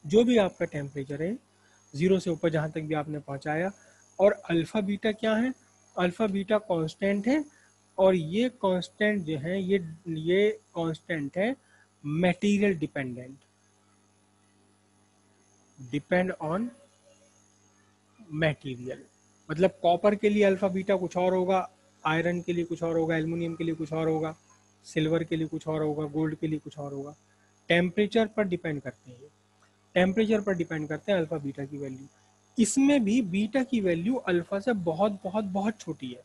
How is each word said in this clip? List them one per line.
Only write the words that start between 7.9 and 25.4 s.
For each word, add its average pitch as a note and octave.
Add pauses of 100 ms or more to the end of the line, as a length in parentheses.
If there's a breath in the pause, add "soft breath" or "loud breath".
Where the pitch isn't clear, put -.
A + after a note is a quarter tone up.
और F#3+
ये F3+ (140)
constant G3
जो D#3
है, F3
ये, F#3+ (300)
ये E3+ (260)
constant E3
है A#3 (480 soft breath)
material F3+
dependent, C3 (2500)
depend D#3 (100)
on F3+ (1800)
material। B2+ (520)
मतलब F3
copper F3
के G#3
लिए G#3
alpha G3
beta F#3+
कुछ F3+
और F3+
होगा, F#3 (360)
iron E3
के E3+
लिए E3+
कुछ E3+
और E3
होगा, E3
aluminium E3
के E3+
लिए E3
कुछ D#3+
और D#3+
होगा, D#3+ (500)
silver E3
के E3
लिए D#3+